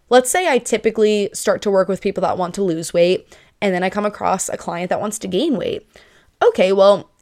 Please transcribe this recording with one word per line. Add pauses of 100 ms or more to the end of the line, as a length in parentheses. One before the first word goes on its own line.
let's
say
I
typically
start
to
work
with
people
that
want
to
lose
weight, (240)
and
then
I
come
across
a
client
that
wants
to
gain
weight. (540)
Okay,
well, (120)